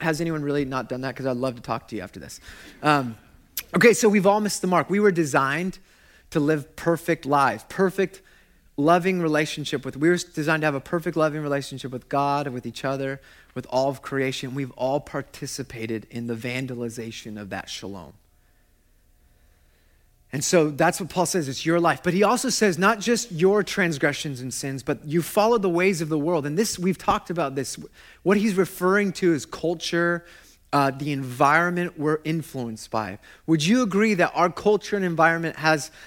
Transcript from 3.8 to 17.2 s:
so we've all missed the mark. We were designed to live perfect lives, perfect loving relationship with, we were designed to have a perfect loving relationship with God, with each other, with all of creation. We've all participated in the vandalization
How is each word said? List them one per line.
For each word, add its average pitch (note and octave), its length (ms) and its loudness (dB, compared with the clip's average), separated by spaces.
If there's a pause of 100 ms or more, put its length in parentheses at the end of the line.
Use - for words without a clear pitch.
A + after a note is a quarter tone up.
so A3+ 140 4
we've G3 180 4
all G3+ 140 6
missed G#3 200 -4
the F#3 60 -2
mark. F3 240 2
We G3 100 2
were G#3 120 6
designed D#3 680 0 (520)
to D#3+ 100 0
live D3 360 0
perfect E3+ 480 -2
lives, C3+ 440 2
perfect F#3+ 520 -2 (560)
loving F3 440 4
relationship D3+ 640 -2
with, C3 120 -10
we D3+ 120 2
were F3 80 4
designed D#3 460 -2
to D#3 40 2
have D3 80 0
a C3+ 60 -4
perfect E3+ 360 -4
loving D#3 260 0
relationship C#3 480 -6
with B2+ 180 -12
God, C#3+ 400 0
with B2 160 -8
each A#2 200 -10
other, C3+ 360 -4 (340)
with C3 140 -10
all C3 220 2
of C3 100 -8
creation. C3+ 540 -4
We've C3+ 160 -6
all C3 300 -2
participated A#2+ 1080 -8
in A#2+ 200 -8
the A#2 80 -4
vandalization A#2+ 1000 -8